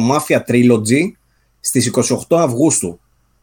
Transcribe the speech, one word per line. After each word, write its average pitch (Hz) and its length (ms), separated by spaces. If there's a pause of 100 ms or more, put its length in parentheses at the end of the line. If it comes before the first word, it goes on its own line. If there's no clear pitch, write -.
(120)
Mafia 147 260 (100)
Trilogy 123 600 (500)
στις 127 260
είκοσι 123 260
οκτώ 143 240
Αυγούστου. 135 640 (420)